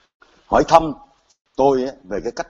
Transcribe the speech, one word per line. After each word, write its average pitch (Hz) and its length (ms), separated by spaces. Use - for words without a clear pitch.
hỏi 120 220
thăm 160 260
tôi 131 280
á, 135 80
về 95 200
cái 117 120
cách - 140